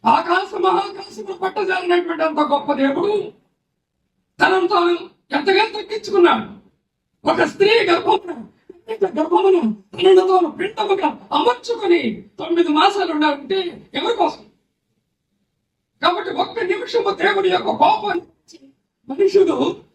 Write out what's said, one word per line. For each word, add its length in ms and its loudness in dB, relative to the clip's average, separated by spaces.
ఆకాశ 460 2
మహాకాశములు 760 -4
పట్టజాలినటువంటి 840 -2
అంత 140 -2
గొప్ప 160 -2
దేవుడు 300 0
తనను 340 2
తాను 220 2
ఎంతగా 280 2
తగ్గించుకున్నాడు. 720 0
ఒక 160 0
స్త్రీ 220 2
గర్భమున, 440 0
గర్భమున 420 2
తనను 380 6
తాను 260 2
పిండముగా 520 -2
అమర్చుకొని 640 0
తొమ్మిది 380 0
మాసాలు 380 2
ఉండాలంటే 440 -2
ఎవరి 220 -2
కోసం? 220 -2
కాబట్టి 300 -2
ఒక్క 140 -6
నిమిషము 480 -2
దేవుని 340 0
యొక్క 280 -2
కోపాన్ని 760 -2
మనుషులు 460 2